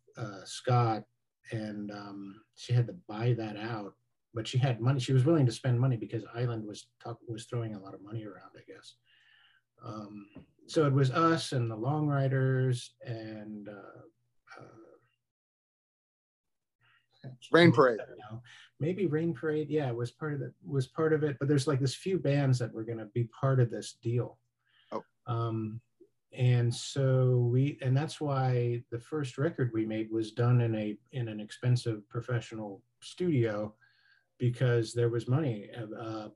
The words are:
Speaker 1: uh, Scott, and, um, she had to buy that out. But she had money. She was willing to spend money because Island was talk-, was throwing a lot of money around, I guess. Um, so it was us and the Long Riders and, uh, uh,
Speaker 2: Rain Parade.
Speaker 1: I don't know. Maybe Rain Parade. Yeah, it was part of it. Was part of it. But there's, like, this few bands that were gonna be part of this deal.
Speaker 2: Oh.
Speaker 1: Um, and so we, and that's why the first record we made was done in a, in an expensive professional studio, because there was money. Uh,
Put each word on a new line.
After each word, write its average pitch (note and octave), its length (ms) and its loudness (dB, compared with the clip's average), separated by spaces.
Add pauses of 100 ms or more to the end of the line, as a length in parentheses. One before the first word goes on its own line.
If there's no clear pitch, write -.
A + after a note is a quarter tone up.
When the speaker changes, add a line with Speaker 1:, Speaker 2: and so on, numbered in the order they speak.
(160)
Speaker 1:
uh, G2+ 280 -10
Scott, A#2 600 0 (480)
and, G#2 380 -6
um, G2+ 540 -14 (120)
she - 160 -8
had A#2+ 160 4
to G2+ 40 -10 (140)
buy A2 280 0
that A2 220 -4
out. G#2+ 400 -8 (380)
But A#2 120 -4
she - 120 -2
had B2 220 2
money. C3 200 2
She C3+ 140 0
was B2+ 100 6
willing D#3 220 6
to A#2 60 2
spend B2 280 0
money B2+ 160 2
because A2 280 -6 (100)
Island A#2 320 -4
was G#2 220 -14 (120)
talk-, - 260 -12
was A2 200 -10
throwing A2+ 280 -6
a G2+ 60 -12
lot F#2+ 140 -16
of - 80 -18
money G#2+ 240 -10
around, - 320 -16
I - 120 -20
guess. - 260 -20 (840)
Um, G#2+ 480 -14 (380)
so D#3 200 2
it C#3+ 60 4
was C3+ 180 4
us E3 420 2
and A#2 180 0
the A2 60 -6
Long D3 300 0
Riders C3 880 2 (120)
and, G#2+ 640 -10
uh, F#2+ 320 -16 (560)
uh, - 60 -18 (2750)
Speaker 2:
Rain E3 220 10
Parade. B2 280 6
Speaker 1:
I - 60 -12
don't - 120 -18
know. A2 240 -14 (380)
Maybe F#3 260 0
Rain D#3+ 260 0
Parade. D3+ 380 -4
Yeah, D3 180 0
it A#2 80 -2
was A#2+ 140 -4
part D3+ 240 -6
of C3+ 80 -4
it. C3 100 -10 (120)
Was C#3 220 0
part D#3+ 260 0
of D3+ 120 2
it. C#3 140 -2
But C#3 100 -2
there's, C#3 180 4
like, C#3 140 2
this C3 140 0
few F#3+ 240 -2
bands C#3 400 2
that A#2 140 -4
were A2+ 120 -8
gonna A2+ 220 -8
be A#2+ 180 -2
part C3 360 2
of A#2 100 4
this A2 240 -8
deal. A#2 440 -4 (540)
Speaker 2:
Oh. - 120 -6 (220)
Speaker 1:
Um, A2+ 540 -2 (520)
and B2 420 4
so C3 640 2 (120)
we, C3+ 300 2
and C3 160 2
that's D3+ 240 -2
why B2+ 720 0
the - 100 -6
first D3 380 -6
record C#3 340 0
we A2 140 0
made A2 240 -2
was A2 220 -2
done A#2+ 280 4
in A#2 140 2
a, G#2+ 240 -4 (140)
in A#2+ 160 -6
an G#2+ 120 -8
expensive A#2 680 -2
professional A2 720 -6 (180)
studio, A2+ 760 0 (640)
because A#2+ 540 2
there A#2 160 2
was A2+ 180 -2
money. B2 420 0 (300)
Uh, A2 380 -8